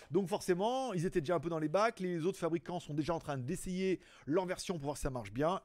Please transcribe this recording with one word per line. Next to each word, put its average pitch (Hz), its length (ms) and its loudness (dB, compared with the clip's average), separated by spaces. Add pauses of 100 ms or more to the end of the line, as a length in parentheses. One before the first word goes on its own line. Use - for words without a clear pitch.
(100)
Donc 190 160 4
forcément, 214 680 0
ils 170 120 0
étaient 180 140 0
déjà 170 160 2
un 160 40 0
peu 147 80 -4
dans 165 120 -2
les 156 80 0
bacs. 208 320 2
Les 175 260 -2
autres 190 140 -2
fabricants 170 400 -2
sont - 120 -10
déjà 151 220 0
en 160 60 -2
train 143 180 -4
d'essayer 180 640 -2 (260)
leur 180 200 2
version 180 280 -2
pour 139 120 -6
voir 143 100 -2
si - 80 -4
ça 147 60 0
marche 113 220 -6
bien. 156 320 2